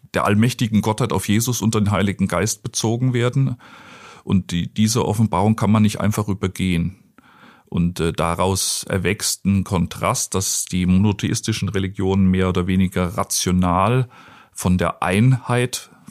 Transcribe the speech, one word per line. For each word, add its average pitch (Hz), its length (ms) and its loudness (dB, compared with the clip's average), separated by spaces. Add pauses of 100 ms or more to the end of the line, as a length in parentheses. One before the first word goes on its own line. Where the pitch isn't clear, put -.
(160)
der 80 100 0
allmächtigen 110 560 2
Gottheit 107 320 -2
auf 92 140 -2
Jesus 117 340 0
und 110 140 0
den 101 160 2
Heiligen 98 360 0
Geist 87 360 -2
bezogen 120 500 -2
werden. 123 440 0 (640)
Und 98 260 -2
die, 87 240 -4
diese 107 320 2
Offenbarung 104 500 2
kann 110 140 0
man 107 140 4
nicht 101 160 0
einfach 104 280 -2
übergehen. 92 680 -2 (680)
Und, 87 340 -2
äh, 80 140 0
daraus 90 680 -2
erwächst - 640 -2
ein 98 180 2
Kontrast, - 680 -2
dass - 320 -4
die 90 220 -2
monotheistischen 101 840 0
Religionen 95 600 0
mehr 92 180 2
oder 87 160 0
weniger 92 500 0
rational 92 920 0 (420)
von 90 280 0
der 85 240 -2
Einheit, 120 880 0 (180)